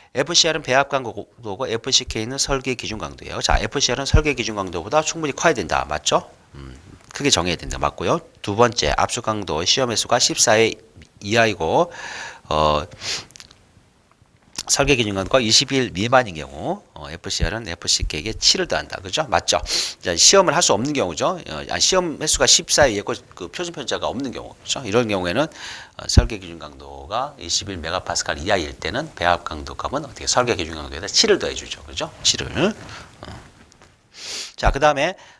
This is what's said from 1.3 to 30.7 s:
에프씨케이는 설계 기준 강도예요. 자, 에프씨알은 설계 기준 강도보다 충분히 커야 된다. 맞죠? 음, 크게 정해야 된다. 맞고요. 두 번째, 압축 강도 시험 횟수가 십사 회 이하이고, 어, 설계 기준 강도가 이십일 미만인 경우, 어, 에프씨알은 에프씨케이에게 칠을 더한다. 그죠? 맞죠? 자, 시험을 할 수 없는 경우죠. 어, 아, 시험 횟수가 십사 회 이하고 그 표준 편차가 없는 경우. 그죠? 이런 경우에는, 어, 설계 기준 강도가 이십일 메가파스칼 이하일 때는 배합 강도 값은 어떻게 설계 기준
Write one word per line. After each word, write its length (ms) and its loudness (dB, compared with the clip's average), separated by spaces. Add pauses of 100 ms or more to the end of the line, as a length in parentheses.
에프씨케이는 720 -2
설계 380 0
기준 240 -8
강도예요. 420 -8
자, 180 2
에프씨알은 460 -2
설계 300 4
기준 200 -4
강도보다 460 -2
충분히 320 -4
커야 200 2
된다. 360 -2
맞죠? 400 -2 (240)
음, 240 -16 (360)
크게 180 0
정해야 240 2
된다. 240 -6
맞고요. 400 0 (240)
두 120 -2
번째, 400 4
압축 300 -2
강도 400 -2
시험 240 2
횟수가 300 0
십사 340 4
회 180 6 (500)
이하이고, 720 2 (580)
어, 340 4 (1800)
설계 300 4
기준 200 2
강도가 260 2
이십일 500 2
미만인 440 2
경우, 480 -8 (100)
어, 160 -12
에프씨알은 580 -4
에프씨케이에게 680 -2
칠을 340 2
더한다. 340 -4
그죠? 260 -4
맞죠? 320 2 (420)
자, 140 -2
시험을 400 6
할 60 2
수 100 4
없는 220 2
경우죠. 460 0 (100)
어, 200 -8
아, 100 -4
시험 420 2
횟수가 260 4
십사 360 6
회 100 6
이하고 200 -2 (220)
그 140 -10
표준 240 -8
편차가 340 -4
없는 240 -4
경우. 320 -12
그죠? 220 -4
이런 240 4
경우에는, 340 0
어, 640 -10
설계 300 -2
기준 220 -14
강도가 800 -10
이십일 380 -4
메가파스칼 600 -4
이하일 420 -2
때는 360 -6
배합 280 2
강도 320 -10
값은 300 -6
어떻게 220 -10
설계 280 2
기준 200 -4